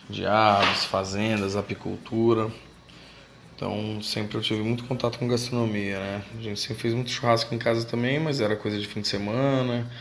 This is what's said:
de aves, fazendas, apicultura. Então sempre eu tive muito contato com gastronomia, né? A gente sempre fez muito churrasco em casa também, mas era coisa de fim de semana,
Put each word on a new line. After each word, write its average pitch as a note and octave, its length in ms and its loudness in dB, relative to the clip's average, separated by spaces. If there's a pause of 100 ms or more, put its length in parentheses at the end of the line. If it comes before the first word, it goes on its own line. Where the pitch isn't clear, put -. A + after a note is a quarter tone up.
de G2 160 -4
aves, G2+ 600 6
fazendas, G2 720 0
apicultura. A2 920 0 (1040)
Então G#2+ 460 -4
sempre G#2+ 360 -4
eu A2+ 40 -2
tive A2 200 -2
muito A#2 240 -2
contato A#2+ 340 -2
com B2 80 0
gastronomia, A2 720 0
né? G2 240 -4 (140)
A A2+ 40 -10
gente G#2 180 -6
sempre - 240 -6
fez A#2 100 0
muito B2 160 -2
churrasco A#2 440 2
em A#2+ 40 -2
casa A#2 280 2
também, B2 320 0
mas D3+ 220 -2
era G#2+ 160 2
coisa G#2 240 -2
de G#2 80 -6
fim G#2+ 140 -6
de G#2 60 -4
semana, A#2+ 800 0 (120)